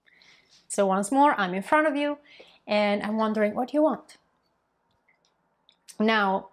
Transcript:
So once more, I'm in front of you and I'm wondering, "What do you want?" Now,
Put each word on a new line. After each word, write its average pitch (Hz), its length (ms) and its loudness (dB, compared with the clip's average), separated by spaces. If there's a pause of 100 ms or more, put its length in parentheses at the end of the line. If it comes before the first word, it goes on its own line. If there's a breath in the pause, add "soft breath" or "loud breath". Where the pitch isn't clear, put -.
(680 soft breath)
So 202 180 0
once 196 260 0
more, 285 280 4
I'm 180 140 -2
in 190 100 -4
front 311 240 2
of 277 80 -2
you 294 220 -4 (500 loud breath)
and 208 360 0
I'm 214 140 -4
wondering, 214 380 0
"What 247 140 -4
do 285 80 -2
you 302 60 4
want?" - 340 -2 (1800)
Now, 208 540 0